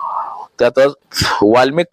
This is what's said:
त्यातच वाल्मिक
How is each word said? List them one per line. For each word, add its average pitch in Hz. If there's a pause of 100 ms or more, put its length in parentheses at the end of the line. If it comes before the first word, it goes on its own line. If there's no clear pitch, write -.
(600)
त्यातच 131 (480)
वाल्मिक 131